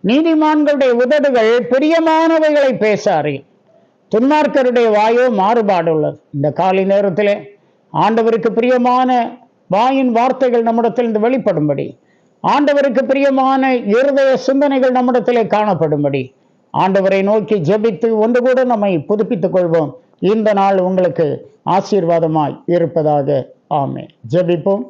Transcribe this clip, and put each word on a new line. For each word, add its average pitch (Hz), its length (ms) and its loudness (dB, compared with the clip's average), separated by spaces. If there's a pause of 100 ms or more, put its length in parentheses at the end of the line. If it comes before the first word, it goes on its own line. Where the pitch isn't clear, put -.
நீதிமான்களுடைய 302 840 0
உதடுகள் 247 800 0
பிரியமானவைகளை 311 1080 2
பேச 208 360 0
அறியும், 147 300 -4 (720)
துன்மார்க்கருடைய 254 760 2
வாயோ 233 420 2
மாறுபாடு 196 640 0
உள்ளது. 151 260 -2 (100)
இந்த 143 220 -2
காலை 185 320 0
நேரத்திலே 202 720 -2 (360)
ஆண்டவருக்கு 226 580 0
பிரியமான 247 880 0 (280)
வாயின் 254 460 0
வார்த்தைகள் 247 500 0
நம்மிடத்திலிருந்து 226 680 0
வெளிப்படும்படி, 151 680 -2 (440)
ஆண்டவருக்கு 277 600 2
பிரியமான 269 760 0
இருதய 269 600 0
சிந்தனைகள் 269 540 0
நம்மிடத்திலே 247 540 0
காணப்படும்படி, 151 880 -2 (440)
ஆண்டவரை 190 440 0
நோக்கி 214 380 0
ஜெபித்து 214 500 -2
ஒன்று 233 320 0
கூட 254 220 0
நம்மை 208 340 0
புதுப்பித்துக் 196 560 -2
கொள்வோம். 165 380 0 (260)
இந்த 214 340 0
நாள் 196 260 2
உங்களுக்கு 180 720 -2 (200)
ஆசீர்வாதமாய் 165 960 0
இருப்பதாக. 147 800 0 (240)
ஆமென். 135 380 -4 (240)
ஜெபிப்போம். 175 580 0